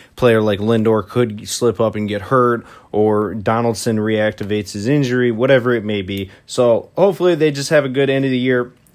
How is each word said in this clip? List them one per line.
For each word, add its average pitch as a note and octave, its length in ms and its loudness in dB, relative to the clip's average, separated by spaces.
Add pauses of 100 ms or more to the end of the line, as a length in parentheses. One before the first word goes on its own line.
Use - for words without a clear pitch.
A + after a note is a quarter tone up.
(140)
player A2+ 260 4
like G#2 200 0
Lindor A2 460 0
could G#2+ 420 -4
slip A#2 320 -2
up A2 160 0
and G#2+ 120 -4
get G2+ 140 -6
hurt, A#2+ 420 0 (280)
or G#2 420 0
Donaldson A2+ 600 -2
reactivates G#2+ 760 -2
his G#2 140 -8
injury, B2+ 460 0
whatever B2 420 2
it G#2+ 100 -2
may G#2 180 -4
be. G2 280 -8 (160)
So A#2+ 500 0
hopefully F3+ 380 2
they D#3 160 2
just C#3 200 -6
have D3 140 4
a C3+ 40 -4
good C3+ 200 0
end C3+ 160 0
of C3 60 0
the B2+ 80 0
year B2 340 0 (220)